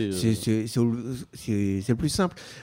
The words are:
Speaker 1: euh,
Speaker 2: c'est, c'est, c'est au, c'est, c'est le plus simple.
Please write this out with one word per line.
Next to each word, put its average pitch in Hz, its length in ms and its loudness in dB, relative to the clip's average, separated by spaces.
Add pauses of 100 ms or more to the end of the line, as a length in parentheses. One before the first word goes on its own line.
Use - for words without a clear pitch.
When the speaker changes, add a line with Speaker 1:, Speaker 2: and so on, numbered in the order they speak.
Speaker 1:
euh, - 20 -2
Speaker 2:
c'est, 92 240 2
c'est, 110 320 0
c'est 120 140 0
au, 117 120 4 (380)
c'est, 101 480 0
c'est 104 140 2
le 113 40 2
plus 147 120 0
simple. 180 260 0 (280)